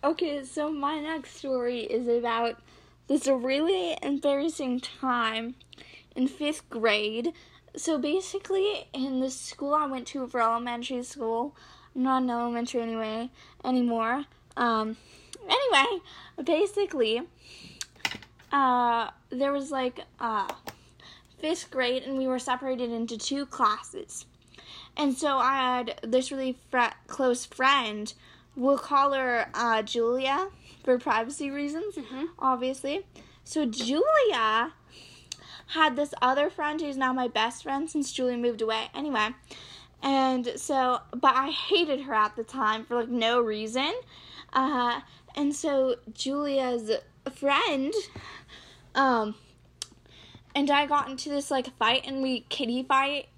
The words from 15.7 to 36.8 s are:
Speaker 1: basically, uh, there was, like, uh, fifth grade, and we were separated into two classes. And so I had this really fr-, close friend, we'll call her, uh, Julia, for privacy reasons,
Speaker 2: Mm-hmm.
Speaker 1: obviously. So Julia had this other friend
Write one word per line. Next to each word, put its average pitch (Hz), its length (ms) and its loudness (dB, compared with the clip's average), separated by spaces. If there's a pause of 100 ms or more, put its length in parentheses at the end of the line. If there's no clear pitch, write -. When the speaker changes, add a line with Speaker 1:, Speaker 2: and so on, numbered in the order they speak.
Speaker 1:
basically, 320 800 0 (1300)
uh, 247 580 2 (200)
there 277 220 0
was, 277 180 -4
like, 254 300 -4 (200)
uh, 214 280 -2 (880)
fifth 320 320 -2
grade, 254 340 0
and 269 120 -4
we 262 100 0
were 254 120 0
separated 254 520 -2
into 233 280 -4
two 277 280 -4
classes. - 800 -2 (720)
And 277 200 0
so 277 220 0
I 254 180 4
had 254 480 0
this 254 260 2
really 262 260 -2 (140)
fr-, 240 240 2 (140)
close 247 360 0
friend, 233 680 0 (420)
we'll 269 240 4
call 277 340 4
her, 247 420 0
uh, 226 280 2
Julia, 262 680 0 (360)
for 254 140 4
privacy 254 520 -2
reasons, 294 460 -4
Speaker 2:
Mm-hmm. 262 300 -8 (120)
Speaker 1:
obviously. 262 640 -2 (380)
So 302 240 -2
Julia 254 1080 2 (960)
had 311 280 4
this 285 260 -2
other 269 280 4
friend 302 300 -4